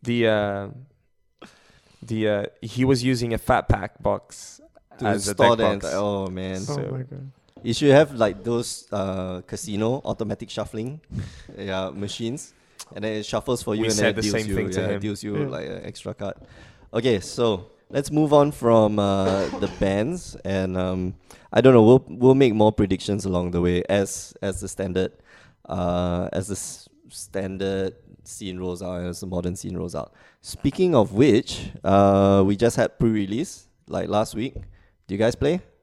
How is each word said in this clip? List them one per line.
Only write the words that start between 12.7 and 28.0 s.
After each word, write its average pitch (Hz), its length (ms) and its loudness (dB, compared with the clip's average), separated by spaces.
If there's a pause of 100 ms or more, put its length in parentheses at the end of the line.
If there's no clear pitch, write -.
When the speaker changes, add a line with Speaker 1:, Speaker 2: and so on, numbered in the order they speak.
Speaker 2:
and 104 120 -10
then 110 140 -4
it 104 80 -8
shuffles 117 360 -4
for 107 140 -4
you 110 60 0
Speaker 1:
We 113 40 0
Speaker 2:
and 110 80 0
Speaker 1:
said 104 80 0
Speaker 2:
then 113 80 4
it 101 60 -4
Speaker 1:
the 113 60 -4
Speaker 2:
deals 104 120 -2
Speaker 1:
same 107 160 -2
Speaker 2:
you, 95 60 -2
Speaker 1:
thing 95 140 -2
to 92 100 -2
Speaker 2:
yeah, 95 80 -2
Speaker 1:
him. 101 120 -4
Speaker 2:
deals 101 220 -6
you, 104 160 -6
Speaker 3:
Yeah. 143 80 -2
Speaker 2:
like, 80 220 -8
an 92 160 -12
extra 98 280 -12
card. 98 220 -8 (580)
Okay, 113 280 0
so 107 460 -2 (220)
let's 143 220 -4
move 151 220 2
on 147 180 6
from, 110 480 4
uh, 98 480 0 (140)
the 190 180 -2
bans, 175 680 -2
and, 92 320 -2
um, 92 380 -2 (380)
I - 80 4
don't 127 120 10
know, 113 120 10
we'll, 120 240 8
we'll 123 260 6
make 135 180 6
more 107 200 4
predictions 98 540 -2
along 90 260 -2
the 87 80 0
way 90 280 2
as, - 540 -2
as 98 180 -4
the 95 60 -10
standard, 92 460 -4 (560)
uh, 90 640 -2
as 95 160 -4
the 101 60 -4
s-, - 340 -14 (220)
standard 95 840 -6 (300)